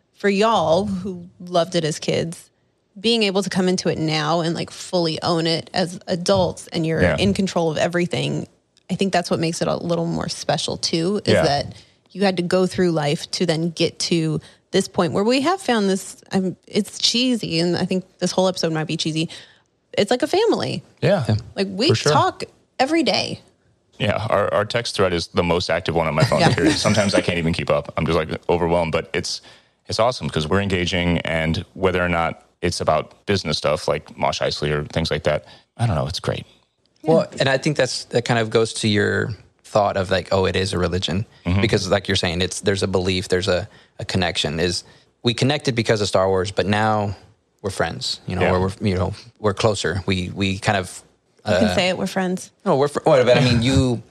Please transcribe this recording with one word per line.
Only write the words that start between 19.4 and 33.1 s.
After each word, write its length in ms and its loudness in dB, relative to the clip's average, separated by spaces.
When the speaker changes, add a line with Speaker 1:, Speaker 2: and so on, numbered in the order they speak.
Speaker 1:
it's 180 2
like 100 2
a 60 0
family. 560 0
Speaker 2:
Yeah. 260 2
Speaker 3:
Yeah. 80 4
Speaker 1:
Like, 140 -2
we 200 -2
Speaker 2:
For 60 6
sure. 160 2
Speaker 1:
talk 320 2
every 240 2
day. 380 -2
Speaker 2:
Yeah, 320 -2
our, 240 2
our 120 2
text 300 -4
thread 160 2
is 160 -2
the 160 0
most 260 0
active 260 -2
one 120 2
on 80 -2
my 80 4
phone, 160 2
Speaker 1:
Yeah. 160 4
Speaker 2:
period. 220 2
Sometimes 380 2
I 60 4
can't 160 -2
even 140 -2
keep 180 -4
up. 280 0
I'm 80 -2
just, 120 2
like, 120 -2
overwhelmed, 440 0
but 200 -2
it's, 280 -6
it's 120 -6
awesome 300 0
'cause 180 -4
we're 140 2
engaging, 580 0
and 540 -2
whether 300 0
or 60 0
not 360 -2
it's 180 -2
about 460 -2